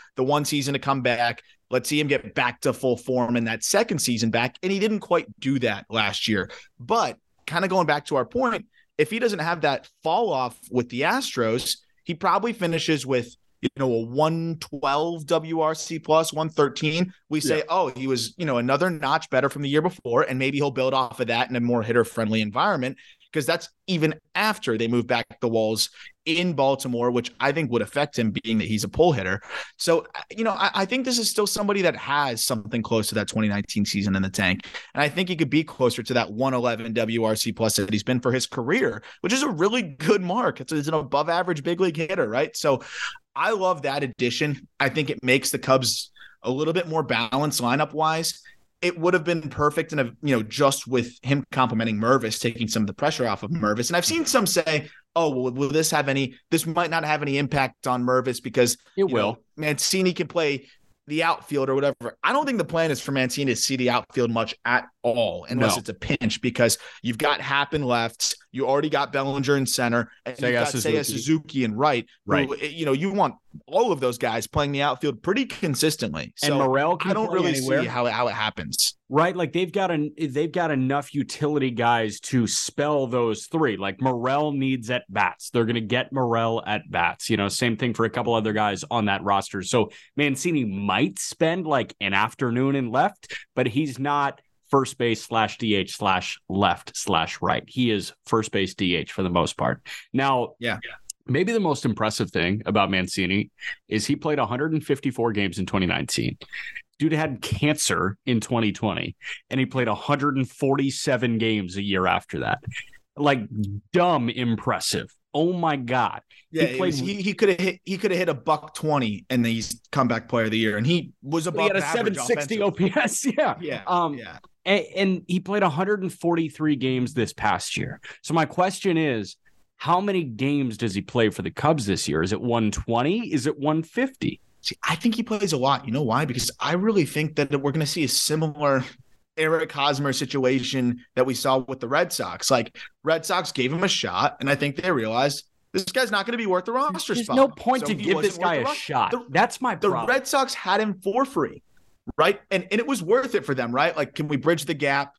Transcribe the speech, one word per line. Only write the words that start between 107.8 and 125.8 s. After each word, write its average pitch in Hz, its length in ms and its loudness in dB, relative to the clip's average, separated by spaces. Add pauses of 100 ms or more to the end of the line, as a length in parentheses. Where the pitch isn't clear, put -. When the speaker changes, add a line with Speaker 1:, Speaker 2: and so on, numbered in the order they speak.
Speaker 2:
in 120 140 2
twenty 110 320 0
twenty, - 420 -4 (360)
and 131 100 0
he 131 60 0
played 127 200 -2
a 104 80 2
hundred 139 420 0
and 135 140 -2
forty-seven 135 880 0
games 104 380 -2
a 101 60 -2
year 95 240 2
after 87 340 0
that. 55 180 0 (580)
Like, 139 260 2 (500)
dumb 170 380 2
impressive. 113 840 -2 (180)
Oh 165 200 2
my 165 240 0
God. 123 460 0 (280)
Speaker 1:
Yeah, 156 140 -2
Speaker 2:
He - 100 -6
Speaker 1:
it 196 60 -2
was, 165 200 0
Speaker 2:
played 170 80 -2
Speaker 1:
he, 202 140 -4
he 196 120 -2
coulda 185 280 2
hit, 185 220 -4
he 185 140 -6
coulda 185 180 0
hit 175 120 0
a 151 60 0
buck 147 400 -2
twenty 135 560 -2
in 127 120 2
the 113 200 0 (300)
comeback 120 360 0
player 113 180 2
of 110 40 -2
the 110 80 2
year, 110 180 2
and 113 80 0
he 165 280 0 (100)
was 156 220 -2
Speaker 2:
He 180 60 -2
Speaker 1:
above 160 180 0
Speaker 2:
had 175 80 0
a 170 80 0
Speaker 1:
average 214 320 0
Speaker 2:
seven 123 100 -4
sixty 151 300 0
Speaker 1:
offensive. 196 300 2
Speaker 2:
O 180 40 0
P 294 100 0
S. 247 260 -2
<laughs> 269 120 0
Yeah. 269 220 2
Speaker 1:
Yeah, 131 260 -6
Speaker 2:
Um, 170 280 0
Speaker 1:
yeah. 104 240 -14 (260)
Speaker 2:
and, 190 200 2 (120)
and 190 320 0
he 180 120 0
played 196 220 -2
a 185 60 4
hundred 190 320 0